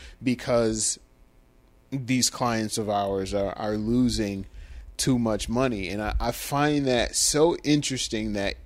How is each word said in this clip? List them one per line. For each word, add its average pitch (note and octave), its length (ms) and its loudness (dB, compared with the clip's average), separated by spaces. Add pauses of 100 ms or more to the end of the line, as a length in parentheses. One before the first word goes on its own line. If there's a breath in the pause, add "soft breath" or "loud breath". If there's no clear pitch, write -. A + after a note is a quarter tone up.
(220 loud breath)
because A#2 760 2 (920)
these B2+ 380 0
clients A2+ 480 -2
of G#2+ 140 -2
ours G2 420 0
are, G2 200 0
are G#2+ 240 -2
losing G#2+ 680 0 (520 soft breath)
too C3 200 2
much A2 300 0
money. A2+ 400 0
And G2+ 140 -4
I, G#2+ 180 -2
I A#2+ 120 0
find D3 540 0
that A#2+ 300 2
so D#3 480 4
interesting A#2+ 720 0
that G2+ 320 -2